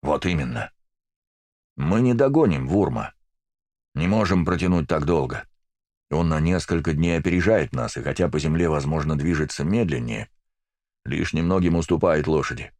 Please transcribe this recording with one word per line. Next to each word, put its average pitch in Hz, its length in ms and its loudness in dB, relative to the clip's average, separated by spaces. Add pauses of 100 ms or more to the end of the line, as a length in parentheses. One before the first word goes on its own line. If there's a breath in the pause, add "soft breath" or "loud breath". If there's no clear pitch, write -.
Вот 73 240 -2
именно. 76 460 -2 (1040)
Мы 87 240 0
не 123 140 4
догоним 127 520 2
Вурма. 69 480 0 (800)
Не 78 120 -2
можем 95 380 2
протянуть 87 440 0
так 78 160 0
долго. 73 420 -2 (640)
Он 80 180 2
на 78 120 0
несколько 82 540 0
дней 82 240 0
опережает 87 540 2
нас, 60 240 -6
и 65 60 -8
хотя 76 260 -2
по 76 100 -2
земле, 80 300 0
возможно, 76 480 -2
движется 76 480 -2
медленнее, 78 640 -2 (760)
лишь 78 280 -4
немногим 85 440 2
уступает 80 500 2
лошади. 71 540 -2